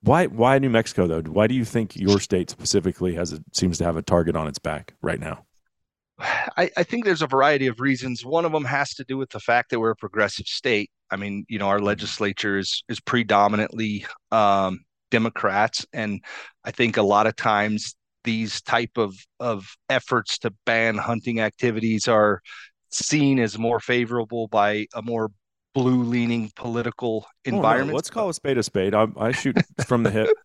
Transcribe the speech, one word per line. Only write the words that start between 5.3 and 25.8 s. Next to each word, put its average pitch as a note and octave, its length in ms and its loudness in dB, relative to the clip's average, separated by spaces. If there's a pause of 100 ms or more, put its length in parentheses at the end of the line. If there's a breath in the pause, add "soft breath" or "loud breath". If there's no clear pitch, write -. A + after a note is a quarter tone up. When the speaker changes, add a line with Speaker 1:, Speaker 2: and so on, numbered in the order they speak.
Speaker 2:
I, - 560 -2
I F3 80 2
think A#3 200 -4
there's F3 180 2
a D#3 40 0
variety C3+ 400 4
of A#2 140 -4
reasons. B2+ 440 -2
One D#3+ 200 0
of D#3+ 80 0
them D3+ 140 -2
has C#3 280 -4
to C3+ 100 -14
do C3+ 120 -8
with C3+ 140 -6
the - 100 -12
fact A#2+ 300 0
that A#2+ 100 -2
we're A2+ 100 2
a A2 60 -2
progressive G2+ 500 -2
state. G#2+ 460 -2 (180)
I G2+ 60 -6
mean, G2+ 320 -8
you A2 100 -8
know, G2+ 80 -2
our G2 120 2
Speaker 1:
Mm-hmm. G#2 80 0
Speaker 2:
legislature G2+ 720 -2
is, - 320 -4
is A2 120 -8
predominantly, G#2 1040 0 (240 loud breath)
um, G2 540 2 (260)
Democrats, A2 840 0
and G#2+ 300 -6 (400 loud breath)
I - 80 -8
think A#2 280 0
a G#2+ 40 4
lot G2+ 240 4
of A2 80 0
times G#2+ 640 -2 (260)
these A2 400 -4
type A#2 340 -2
of, G2+ 200 -2 (240)
of G#2+ 260 -4 (220)
efforts B2 520 -2
to A2 120 -4 (140)
ban A2+ 320 0
hunting A#2 420 -4
activities A2 680 -2
are G#2+ 360 4 (480 loud breath)
seen C#3 500 2
as G#2+ 180 -2
more A2+ 220 0
favorable A#2 680 -2
by G#2 480 0
a A2+ 80 -8
more A2 280 -4 (440)
blue-leaning A#2+ 840 2